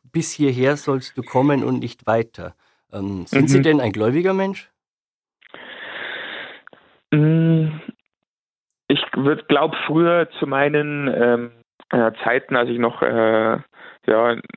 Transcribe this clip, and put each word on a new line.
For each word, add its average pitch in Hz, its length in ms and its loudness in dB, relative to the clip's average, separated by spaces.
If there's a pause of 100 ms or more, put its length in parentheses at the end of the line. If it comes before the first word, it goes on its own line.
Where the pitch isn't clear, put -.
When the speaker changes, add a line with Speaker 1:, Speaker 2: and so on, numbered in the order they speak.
(120)
Speaker 1:
„Bis 160 200 -2
hierher 135 440 2
sollst 135 400 -4
du 131 60 -8
kommen 135 420 2
und 127 140 -2
nicht 120 300 -8
weiter“. 110 480 -2 (360)
Ähm, 98 360 -8
sind 139 240 2
Sie 139 80 6
Speaker 2:
Mhm. 135 40 2
Speaker 1:
denn 151 180 4
ein 113 100 0
gläubiger 131 420 2
Mensch? 190 380 -4 (2500)
Speaker 2:
Mm, 160 560 4 (1200)
ich 139 160 2 (120)
würd, 143 320 0
glaub, 143 280 2 (100)
früher 170 420 2 (120)
zu 147 80 -2
meinen, 147 600 0
ähm, 120 440 0 (400)
äh, 113 200 2 (120)
Zeiten, 127 320 0
als 120 160 2
ich 120 80 -2
noch, 117 240 0
äh, 113 560 2 (480)
ja, 113 180 2
ein 117 160 -2 (160)